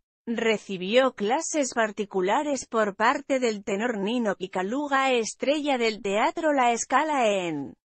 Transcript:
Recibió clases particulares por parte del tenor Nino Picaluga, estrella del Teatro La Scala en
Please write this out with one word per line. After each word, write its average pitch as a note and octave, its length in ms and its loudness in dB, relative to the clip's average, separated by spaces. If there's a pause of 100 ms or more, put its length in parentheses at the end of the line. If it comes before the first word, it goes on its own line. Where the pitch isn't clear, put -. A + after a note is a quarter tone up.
(280)
Recibió A3 840 0
clases C4+ 600 -2
particulares G#3+ 920 0
por G#3+ 320 0
parte C4+ 420 0
del A3 240 -2
tenor A3+ 340 -2
Nino G#3 380 0
Picaluga, C4+ 800 -2
estrella C4+ 640 0
del A3+ 240 0
Teatro D4 500 0
La A#3+ 260 4
Scala C4+ 520 0
en E3 460 -4 (240)